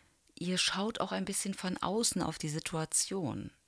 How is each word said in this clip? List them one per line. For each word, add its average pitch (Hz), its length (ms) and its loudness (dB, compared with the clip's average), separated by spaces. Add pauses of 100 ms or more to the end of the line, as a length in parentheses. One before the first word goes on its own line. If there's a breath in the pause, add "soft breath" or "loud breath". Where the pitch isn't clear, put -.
(360 loud breath)
ihr 180 220 0
schaut 202 420 2
auch 160 120 -2
ein 190 140 0
bisschen 196 280 0
von 185 240 -2
außen 196 460 2
auf 160 160 -2
die 156 100 -2
Situation, 160 1040 0 (160)